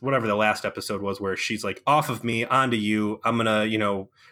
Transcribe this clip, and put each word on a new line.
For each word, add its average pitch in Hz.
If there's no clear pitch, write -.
whatever 127
the 104
last 107
episode 101
was 98
where 95
she's -
like, 95
"Off 147
of 117
me, 113
onto 127
you. 107
I'm 117
gonna, 110
you 110
know, 101